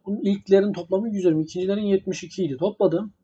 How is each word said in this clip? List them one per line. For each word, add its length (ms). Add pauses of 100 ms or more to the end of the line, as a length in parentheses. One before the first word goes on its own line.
Bunun 140
ilklerin 520
toplamı 360
yüz 160
yirmi. 180
İkincilerin 400
yetmiş 420
iki 200
idi. 120
Topladım. 560 (100)